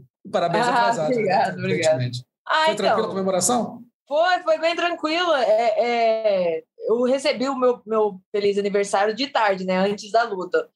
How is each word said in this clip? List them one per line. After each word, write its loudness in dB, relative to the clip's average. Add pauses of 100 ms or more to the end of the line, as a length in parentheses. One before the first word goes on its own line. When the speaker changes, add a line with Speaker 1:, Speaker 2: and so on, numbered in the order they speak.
(320)
Speaker 1:
Parabéns 0
Speaker 2:
Ah, 0
Speaker 1:
atrasado, 2
né, 0
Speaker 2:
obrigado, 0
obrigado. -6
Speaker 1:
evidentemente. 0 (220)
Speaker 2:
Ah, 0
Speaker 1:
Foi 2
Speaker 2:
então. -4
Speaker 1:
tranquila 2
a -6
comemoração? -2 (260)
Speaker 2:
Foi, 2
foi 0
bem 0
tranquila. 0
É, 2
é, 0 (240)
eu 2
recebi 0
o -4
meu, 0
meu -2 (100)
feliz 0
aniversário 0
de -4
tarde, 0
né, 0
antes -2
da 2
luta. -4